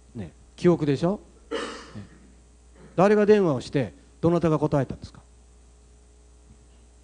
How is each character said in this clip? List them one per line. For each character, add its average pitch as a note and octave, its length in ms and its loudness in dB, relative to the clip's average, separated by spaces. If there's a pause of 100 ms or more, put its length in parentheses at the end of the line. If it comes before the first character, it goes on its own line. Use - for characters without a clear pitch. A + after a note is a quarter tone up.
(140)
ね、 F#2 160 -12 (240)
記 - 140 0
憶 D#3 180 0
で C#3 100 0
し D#3+ 80 -4
ょ。 F#3+ 140 -2 (320)
ね、 - 80 -6 (1400)
誰 G#3 220 4
が G#3 100 2
電 G#3 180 6
話 D#3+ 80 2
を B2 80 -2
し - 80 -12
て、 B2+ 240 -2 (280)
ど E3 100 2
な E3+ 100 2
た E3+ 80 0
が D3+ 120 0
答 D3 200 0
え B2+ 60 -2
た - 80 -10
ん - 60 -16
で - 60 -18
す - 60 -20
か？ - 80 -20 (1800)